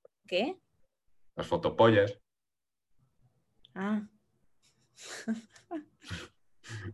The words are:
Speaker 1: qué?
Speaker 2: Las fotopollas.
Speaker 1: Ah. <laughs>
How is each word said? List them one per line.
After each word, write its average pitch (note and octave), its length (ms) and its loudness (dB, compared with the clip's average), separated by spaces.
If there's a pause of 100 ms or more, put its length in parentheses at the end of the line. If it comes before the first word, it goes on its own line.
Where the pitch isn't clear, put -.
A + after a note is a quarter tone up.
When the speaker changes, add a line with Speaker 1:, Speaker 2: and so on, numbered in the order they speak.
(280)
Speaker 1:
qué? B3+ 320 -2 (760)
Speaker 2:
Las - 120 -8
fotopollas. G2+ 720 4 (1500)
Speaker 1:
Ah. G#3 280 -4 (960)
<laughs> - 880 -12 (1040)